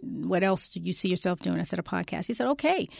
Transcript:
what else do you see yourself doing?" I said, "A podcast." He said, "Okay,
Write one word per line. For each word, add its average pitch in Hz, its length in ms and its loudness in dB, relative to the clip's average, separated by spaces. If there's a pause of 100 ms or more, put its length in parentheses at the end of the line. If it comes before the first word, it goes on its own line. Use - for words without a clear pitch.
what 175 400 0
else 190 240 2
do 175 140 -10
you 175 100 -2
see 185 160 2
yourself 180 320 2
doing?" 175 220 0
I - 20 -2
said, 175 160 -4
"A 170 40 -4
podcast." - 440 -4
He 240 60 -2
said, 240 140 0
"Okay, 302 420 2 (100)